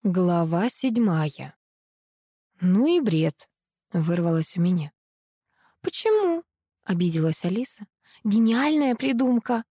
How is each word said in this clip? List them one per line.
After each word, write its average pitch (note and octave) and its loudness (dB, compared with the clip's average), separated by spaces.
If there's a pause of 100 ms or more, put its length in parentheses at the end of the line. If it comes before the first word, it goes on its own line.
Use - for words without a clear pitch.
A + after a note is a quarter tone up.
(100)
Глава F3 0
седьмая. D#3+ -2 (1080)
«Ну F#3+ 4
и F4 2
бред», E3 0 (460)
вырвалось E3+ -2
у E3+ -2
меня. F3 0 (920)
«Почему?» — F#4+ 0 (380)
обиделась E3 0
Алиса. G#3 -6 (380)
«Гениальная A#3+ 2
придумка». B3 0